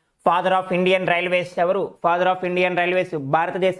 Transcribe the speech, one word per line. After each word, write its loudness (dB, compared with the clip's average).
Father 2
of -4
Indian 2
Railways 0
ఎవరు? 0
Father 2
of -4
Indian 0
Railways -2
భారతదేశ 0